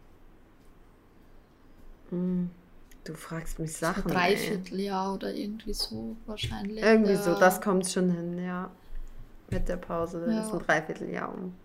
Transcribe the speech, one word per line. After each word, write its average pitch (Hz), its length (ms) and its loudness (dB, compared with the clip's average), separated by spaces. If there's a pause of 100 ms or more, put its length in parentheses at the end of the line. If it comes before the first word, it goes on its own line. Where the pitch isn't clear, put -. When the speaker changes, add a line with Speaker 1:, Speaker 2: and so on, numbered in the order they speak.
(2000)
Speaker 1:
Hm, 180 400 -2 (540)
du 160 100 -10
fragst - 460 -6
mich 160 160 -4
Speaker 2:
So - 120 -2
ein 185 80 0
Speaker 1:
Sachen, 185 160 -2
ey. - 40 2 (200)
Speaker 2:
Dreivierteljahr 190 800 -2
oder 196 180 -4
irgendwie 208 400 -6
so 226 420 -6 (100)
wahrscheinlich, 214 580 -4
Speaker 1:
Irgendwie 214 320 8
so, 180 160 4
Speaker 2:
ja. 170 80 4
Speaker 1:
das 185 220 8
kommt 185 280 2
schon 180 220 2
hin, 170 260 -2
ja. 180 320 -6 (800)
Mit - 180 0
der 175 100 -2
Pause 170 520 -4
Speaker 2:
Ja. - 160 0
Speaker 1:
ist - 80 -6
ein 175 60 -2
Dreivierteljahr - 760 -2
um. 185 200 -8 (120)